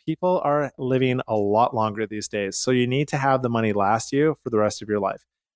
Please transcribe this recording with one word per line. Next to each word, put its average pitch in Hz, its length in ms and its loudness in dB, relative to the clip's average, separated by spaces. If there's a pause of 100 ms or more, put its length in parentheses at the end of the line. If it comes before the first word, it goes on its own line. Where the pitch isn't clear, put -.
People 180 400 -2
are 147 340 0
living 131 480 0
a 113 80 -2
lot 107 400 2
longer 107 320 -2
these 107 220 -8
days. 101 280 -4
So - 140 -2
you 127 160 4
need 135 220 0
to - 80 -2
have 135 260 2
the 123 60 0
money 113 240 0
last 101 400 0
you 147 280 2
for 127 100 -10
the 110 80 2
rest 104 240 0
of 104 60 -10
your 104 120 0
life. 98 240 -4 (320)